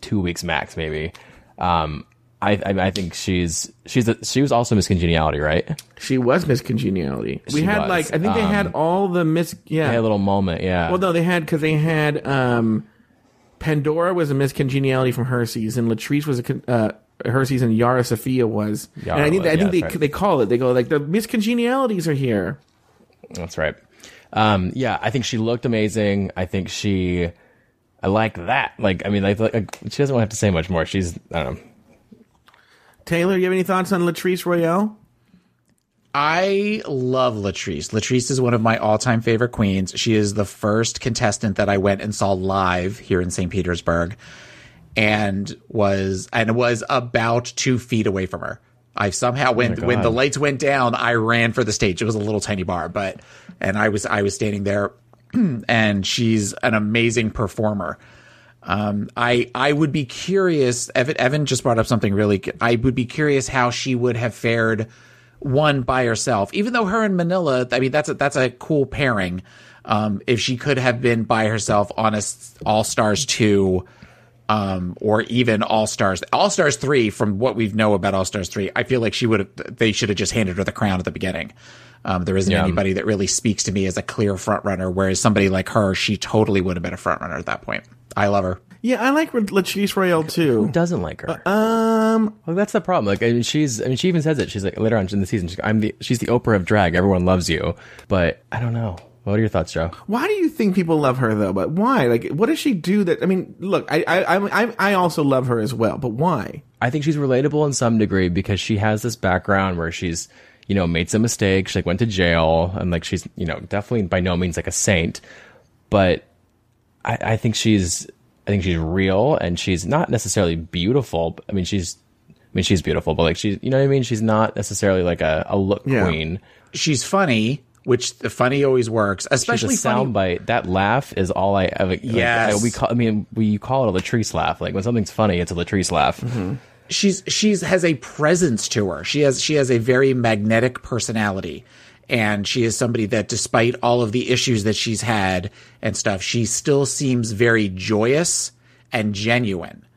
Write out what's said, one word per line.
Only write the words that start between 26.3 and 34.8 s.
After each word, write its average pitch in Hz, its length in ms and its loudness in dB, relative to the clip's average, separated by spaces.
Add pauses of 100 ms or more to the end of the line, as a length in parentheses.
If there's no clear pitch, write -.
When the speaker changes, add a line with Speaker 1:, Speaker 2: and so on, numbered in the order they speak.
Speaker 1:
I 92 80 -2
think 92 240 -4
she, 90 600 0 (720)
I - 40 -2
like 107 300 0 (100)
that. 127 320 -2
Like, 95 260 0
I 98 60 -2
mean, 101 140 0
like, 101 140 2
like, 110 380 -2 (140)
she - 120 -8
doesn't 139 120 0
really 120 60 2
have 107 100 2
to - 60 -10
say 104 140 2
much 87 200 0
more. 82 160 0
She's, 90 320 -2 (160)
I 82 80 -2
don't 65 140 -6
know. - 40 -14 (1400)
Speaker 2:
Taylor, 175 320 0
you 185 80 2
have 185 80 2
any 185 120 2
thoughts 185 280 0
on 175 100 2
Latrice 175 440 0
Royale? 175 500 2 (1160)